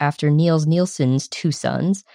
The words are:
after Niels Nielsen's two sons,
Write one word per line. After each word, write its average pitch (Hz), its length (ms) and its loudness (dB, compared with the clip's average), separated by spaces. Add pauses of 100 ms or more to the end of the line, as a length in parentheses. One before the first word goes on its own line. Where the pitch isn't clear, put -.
after 147 280 0
Niels 156 380 2
Nielsen's 156 640 0
two - 220 -4
sons, 143 520 -2 (120)